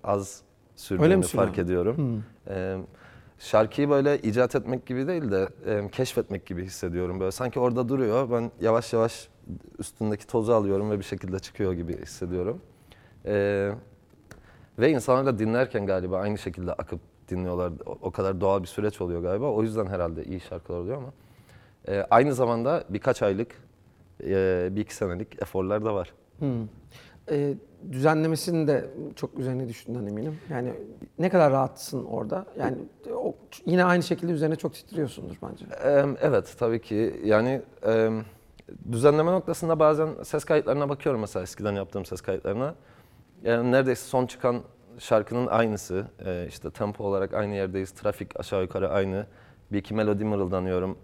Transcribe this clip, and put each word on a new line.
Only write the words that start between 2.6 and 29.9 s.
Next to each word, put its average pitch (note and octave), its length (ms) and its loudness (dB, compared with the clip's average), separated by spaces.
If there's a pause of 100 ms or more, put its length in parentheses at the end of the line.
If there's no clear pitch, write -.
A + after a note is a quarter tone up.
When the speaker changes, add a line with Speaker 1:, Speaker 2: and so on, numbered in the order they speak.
Speaker 1:
şarkıyı A2+ 520 2
böyle C#3+ 280 4
icat A#2+ 360 2
etmek B2 320 -2
gibi B2+ 200 -4
değil D#3 240 -4
de, F#2+ 180 2 (180)
em, G#2 220 -2
keşfetmek A2 580 -2
gibi F2+ 180 -6
hissediyorum. F2+ 560 -4
Böyle F#2+ 120 0
sanki B2+ 280 -4
orada B2 280 2
duruyor. B2+ 420 0
Ben A#2 200 -2 (100)
yavaş A2+ 320 2
yavaş A2+ 360 0 (500)
üstündeki - 480 -4
tozu A#2 260 2
alıyorum G#2 380 2
ve G#2 80 0
bir G2 60 -6
şekilde F#2 340 -6
çıkıyor F#2+ 340 -2
gibi E2+ 300 -6
hissediyorum. F2+ 580 -6 (680)
E, G2+ 440 2 (1080)
ve C3 120 6
insanlar C3 360 4
da B2 120 2
dinlerken A2 480 0
galiba F#2 320 0
aynı G#2 200 -2
şekilde F2+ 340 -6
akıp - 280 -6 (280)
dinliyorlar. F2+ 440 -2 (140)
O, - 160 -10
o A2+ 80 -2
kadar F#2+ 300 -2
doğal G2 220 4
bir E2+ 60 -10
süreç G#2 320 -4
oluyor F2 220 -2
galiba. G2+ 280 -2
O A2 120 2
yüzden A2 240 0
herhalde E2+ 380 -4
iyi F2+ 160 -8
şarkılar F2 380 -10
oluyor F#2+ 180 -6
ama, C3+ 160 -12 (760)
e, G2 220 -2
aynı C3 240 8
zamanda A#2+ 540 0
birkaç G#2 340 0
aylık, G#2 260 2 (760)
e, F#2 480 2
bir G2+ 80 -2
iki G#2 140 -6
senelik F#2+ 480 -6
eforlar G2 420 -2
da A2 100 0
var. F#2 180 -4 (260)
Speaker 2:
Hmm. D3 100 -2 (840)
E, C#3+ 240 0 (380)
düzenlemesini D#3 760 2
de C3+ 220 0 (260)
çok - 220 -8
üzerine B2+ 300 -4
düşündüğünden A#2 380 -8